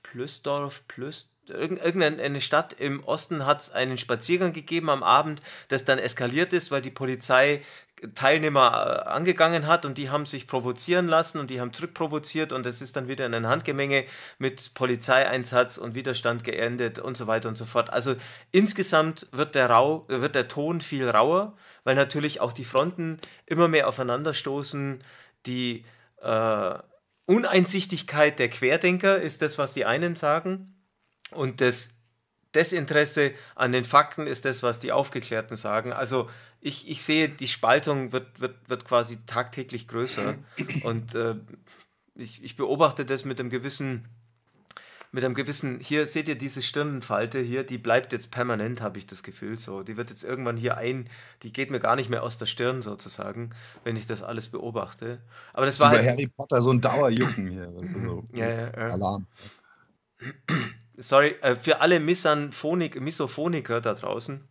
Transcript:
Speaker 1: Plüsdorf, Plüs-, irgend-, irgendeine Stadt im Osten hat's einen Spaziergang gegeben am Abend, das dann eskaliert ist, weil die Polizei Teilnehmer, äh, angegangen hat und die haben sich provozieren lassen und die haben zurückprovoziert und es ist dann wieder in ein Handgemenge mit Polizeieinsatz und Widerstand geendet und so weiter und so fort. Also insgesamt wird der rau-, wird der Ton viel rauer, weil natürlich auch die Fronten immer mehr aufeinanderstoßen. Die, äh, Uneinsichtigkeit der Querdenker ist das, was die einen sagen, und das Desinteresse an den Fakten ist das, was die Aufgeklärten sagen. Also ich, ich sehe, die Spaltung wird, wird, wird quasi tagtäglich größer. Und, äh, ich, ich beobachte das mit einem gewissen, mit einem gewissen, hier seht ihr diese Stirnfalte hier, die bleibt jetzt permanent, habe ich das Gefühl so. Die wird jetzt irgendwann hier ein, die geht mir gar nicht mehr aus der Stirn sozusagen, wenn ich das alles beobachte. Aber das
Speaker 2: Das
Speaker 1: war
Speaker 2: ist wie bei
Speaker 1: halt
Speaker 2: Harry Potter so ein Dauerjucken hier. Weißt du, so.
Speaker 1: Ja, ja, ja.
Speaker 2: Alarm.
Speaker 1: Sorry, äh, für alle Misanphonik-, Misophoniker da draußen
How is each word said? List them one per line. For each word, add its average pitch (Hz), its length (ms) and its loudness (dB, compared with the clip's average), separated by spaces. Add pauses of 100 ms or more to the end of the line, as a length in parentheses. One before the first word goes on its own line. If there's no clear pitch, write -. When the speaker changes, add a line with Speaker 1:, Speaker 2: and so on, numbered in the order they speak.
Speaker 1:
Plüsdorf, 143 840 -6
Plüs-, 135 380 -12 (220)
irgend-, 165 360 -4
irgendeine 156 560 0
Stadt 151 340 0
im 139 300 -4
Osten 156 420 -4
hat's 143 240 2
einen 127 280 -2
Spaziergang 170 540 0
gegeben 160 380 -4
am 139 120 0
Abend, 147 400 4 (260)
das 131 160 0
dann 131 140 4
eskaliert 127 540 0
ist, 175 180 0
weil 139 120 -2
die 131 80 -8
Polizei 135 720 2 (520)
Teilnehmer, 139 920 4
äh, - 20 -8
angegangen 165 580 2
hat 170 180 2
und 135 140 -6
die 139 100 -6
haben 147 160 -2
sich 143 220 -8
provozieren 135 640 0
lassen 160 320 2
und 131 100 -8
die 127 100 -6
haben 123 120 -6
zurückprovoziert 156 800 -4
und 131 120 -4
es 123 160 -6
ist 135 140 -10
dann 131 140 -6
wieder 135 180 -6
in 117 80 -4
ein 113 140 -2
Handgemenge 139 560 0 (340)
mit - 360 -4
Polizeieinsatz 127 1040 2
und 117 180 -8
Widerstand 120 480 -2
geendet 120 560 -2
und 131 160 -6
so 120 100 -6
weiter 110 220 0
und 110 80 -6
so 117 80 -8
fort. 117 280 0
Also 127 220 0 (380)
insgesamt 170 800 4
wird 143 240 -2
der 127 120 6
rau-, 139 380 6
wird 131 300 -2
der 123 100 2
Ton 156 340 -4
viel 131 300 -2
rauer, 160 460 4 (260)
weil 131 140 2
natürlich 143 440 0
auch 123 120 0
die 127 120 -10
Fronten 160 540 -2 (280)
immer 165 200 4
mehr 160 220 4
aufeinanderstoßen. 139 1120 -4 (440)
Die, 123 380 -4 (380)
äh, 110 520 0 (520)
Uneinsichtigkeit 180 1120 4
der 123 100 4
Querdenker 180 680 2
ist 160 240 -2
das, 151 160 -2
was 139 160 -2
die 127 100 -2
einen 156 320 0
sagen, 165 580 -2 (580)
und 131 280 -4
das 123 300 2 (640)
Desinteresse 151 800 4 (220)
an 123 180 2
den 123 120 2
Fakten 147 420 4
ist 135 200 -2
das, 131 160 -2
was 117 160 0
die 120 140 -4
Aufgeklärten 117 640 -2
sagen. 110 360 -2
Also 123 380 -2 (300)
ich, - 280 -10
ich 147 160 -4
sehe, 156 240 2
die 143 180 -6
Spaltung 135 640 2
wird, 127 280 -6
wird, 123 300 -8
wird 123 160 -6
quasi 117 400 0
tagtäglich 123 640 -6
größer. 113 480 -4 (440)
Und, 117 340 -6
äh, 113 200 -2 (800)
ich, 117 280 -12
ich 120 140 -12
beobachte 139 480 2
das 135 220 -4
mit 131 120 -6
einem 123 120 -6
gewissen, 127 580 -6 (1040)
mit 127 120 -4
einem 127 100 0
gewissen, 139 460 -4
hier 147 260 0
seht 151 220 -4
ihr 147 80 -2
diese 135 260 -6
Stirnfalte 131 800 -2
hier, 123 240 -4
die 127 140 -10
bleibt 117 340 2
jetzt 117 180 -6
permanent, 120 520 -4
habe 101 160 -6
ich 95 80 -16
das - 160 -12
Gefühl 104 360 -12
so. 98 240 -10
Die 104 140 -12
wird 113 140 -8
jetzt 104 140 -12
irgendwann 123 320 -4
hier 123 220 0
ein, 123 300 -4 (340)
die 113 100 -14
geht 135 180 -6
mir 127 100 -4
gar 113 160 2
nicht 123 140 -2
mehr 117 120 -2
aus 117 160 -4
der 110 80 -6
Stirn 123 360 -2
sozusagen, 104 680 -8 (340)
wenn 117 120 -4
ich 110 100 -8
das 107 160 -6
alles 113 260 -8
beobachte. 113 720 -8 (320)
Aber 131 140 0
das 135 100 0
Speaker 2:
Das - 40 4
Speaker 1:
war 147 120 10
Speaker 2:
ist 147 60 8
wie - 40 6
bei 123 60 6
Speaker 1:
halt 123 100 2
Speaker 2:
Harry 143 100 0
Potter 127 340 0
so 127 100 4
ein 123 80 4
Dauerjucken 120 720 2
hier. 90 240 -10
Weißt 90 200 -10
du, 98 80 -6
so. 113 300 -6
Speaker 1:
Ja, 117 160 -2
ja, 117 280 -6
ja. 113 120 -4
Speaker 2:
Alarm. 98 380 -4 (1700)
Speaker 1:
Sorry, 143 460 4
äh, 127 120 4
für 147 260 2
alle 170 200 6
Misanphonik-, 151 1000 0
Misophoniker 147 800 -2
da 113 140 -2
draußen 117 460 -6 (100)